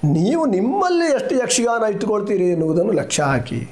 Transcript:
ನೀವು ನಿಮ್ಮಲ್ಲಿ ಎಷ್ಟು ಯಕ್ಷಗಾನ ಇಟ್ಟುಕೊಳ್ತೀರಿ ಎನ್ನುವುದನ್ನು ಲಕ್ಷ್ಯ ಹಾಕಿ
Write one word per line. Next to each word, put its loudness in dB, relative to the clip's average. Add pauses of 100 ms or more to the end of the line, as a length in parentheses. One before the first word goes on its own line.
ನೀವು 2
ನಿಮ್ಮಲ್ಲಿ 2
ಎಷ್ಟು -2
ಯಕ್ಷಗಾನ 0
ಇಟ್ಟುಕೊಳ್ತೀರಿ -2
ಎನ್ನುವುದನ್ನು 0
ಲಕ್ಷ್ಯ -2
ಹಾಕಿ -2